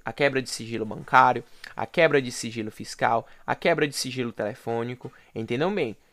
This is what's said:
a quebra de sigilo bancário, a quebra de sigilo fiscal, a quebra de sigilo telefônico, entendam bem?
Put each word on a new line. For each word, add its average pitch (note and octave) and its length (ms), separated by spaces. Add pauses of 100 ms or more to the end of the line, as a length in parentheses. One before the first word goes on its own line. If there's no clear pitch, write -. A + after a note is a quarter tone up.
a A#2+ 80
quebra C3+ 300
de A#2+ 80
sigilo A2+ 340
bancário, B2 580 (320)
a - 120
quebra D3+ 340
de B2 100
sigilo A2+ 400
fiscal, A#2 560 (200)
a - 80
quebra D#3 340
de C3+ 80
sigilo B2 360
telefônico, A#2 800 (240)
entendam B2 400
bem? B2+ 220 (160)